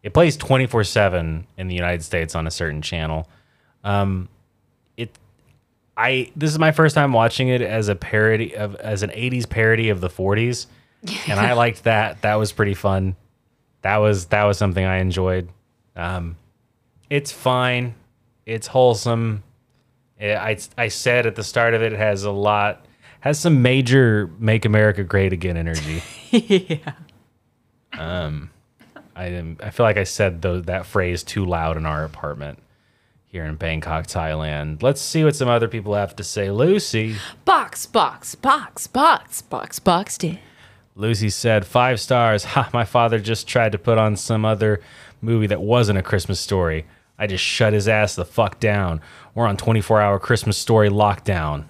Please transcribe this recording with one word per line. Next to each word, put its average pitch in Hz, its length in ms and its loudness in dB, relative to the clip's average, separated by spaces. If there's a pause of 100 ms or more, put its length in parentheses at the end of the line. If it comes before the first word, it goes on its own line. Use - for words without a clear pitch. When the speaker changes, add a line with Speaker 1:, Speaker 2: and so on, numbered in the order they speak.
Speaker 1:
it 104 120 -10
plays 156 240 4
twenty-four 127 480 0
seven 87 600 0 (120)
in 92 100 -8
the 90 80 -6
United 87 280 -2
States 82 300 -4
on 80 140 -4
a 78 40 -6
certain 78 300 -6
channel. 80 460 -6 (560)
Um, 98 460 -2 (680)
it, 113 180 -12 (800)
I, 127 400 -2
this 156 140 0
is 151 80 -2
my 160 140 4
first 156 240 4
time 143 180 4
watching 117 360 2
it 123 120 2
as 110 260 -2
a 101 80 2
parody 107 600 0
of, 104 220 -6
as 107 260 -4
an - 100 -6
eighties 123 320 -4
parody 113 440 2
of 92 120 0
the 90 80 -2
forties. 110 560 -2 (640)
And 101 120 0
I 120 140 4
Speaker 2:
<laughs> 120 100 4
Speaker 1:
liked 117 200 -2
that. 110 400 2
That 107 120 2
was 107 160 0
pretty 101 220 0
fun. 95 420 0 (680)
That 101 140 2
was, 104 300 2
that 104 180 2
was 101 120 2
something 95 260 0
I 95 140 0
enjoyed. 92 520 -2 (460)
Um, 85 400 -8 (760)
it's 143 200 -2
fine. 123 640 -2 (540)
It's 113 180 -8
wholesome. 117 800 2 (760)
I, 104 160 -2
I, 104 220 -2 (200)
I 120 100 -2
said 120 380 0
at 110 100 -2
the 110 80 -8
start 117 300 0
of 113 100 2
it, 110 80 -2
it 101 80 -8
has 104 240 0
a 104 80 -4
lot, 104 540 0 (340)
has 151 180 0
some 151 240 4
major 120 760 4
Make 110 260 2
America 107 380 4
Great 98 300 2
Again 87 240 -4
energy. 80 500 -4
Speaker 2:
<laughs> - 240 -12
Yeah. 190 640 0 (1040)
Speaker 1:
Um, 78 520 -6 (680)
I 90 140 -10
didn't, 85 340 -10
I 101 60 -10
feel - 160 2
like 101 120 4
I 98 60 0
said 90 380 -2
tho-, 90 200 -2
that 90 240 -6
phrase 90 380 -2
too 98 220 -4
loud 82 320 -2
in 78 80 -6
our 76 180 -2
apartment 73 560 -10 (680)
here 85 180 -10
in 78 100 -6
Bangkok, 80 520 -4
Thailand. 78 760 -6
Let's 139 180 0
see 160 220 -2
what 151 120 4
some 131 120 -2
other 117 200 2
people 107 280 -6
have 101 220 -2
to 104 60 -12
say. 98 280 -4
Lucy. 113 640 0 (300)
Speaker 2:
Box, - 400 0
box, - 500 -2
box, - 520 -2
box, - 540 0
box, - 380 -10
box, 185 380 0
dear. 170 220 -6 (560)
Speaker 1:
Lucy 107 340 0
said, 107 360 2
"Five 123 340 2
stars. 117 460 2
Ha, - 280 0
my 120 120 0
father 117 340 2
just 104 300 -4
tried 113 240 2
to 104 40 -4
put 113 200 2
on 107 180 2
some 110 300 -2
other 107 340 0 (420)
movie 110 260 0
that 98 140 -2
wasn't 104 380 2
A 90 40 -4
Christmas 95 360 -2
Story. 82 460 -2 (340)
I 104 80 -4
just 92 160 -4
shut 110 300 2
his 101 160 0
ass 107 260 2
the 90 80 -4
fuck - 380 -2
down. 98 400 0 (320)
We're 117 140 0
on 98 100 0
twenty-four 110 440 2
hour 101 180 2
Christmas 110 380 0
Story 107 320 4
lockdown." 90 800 0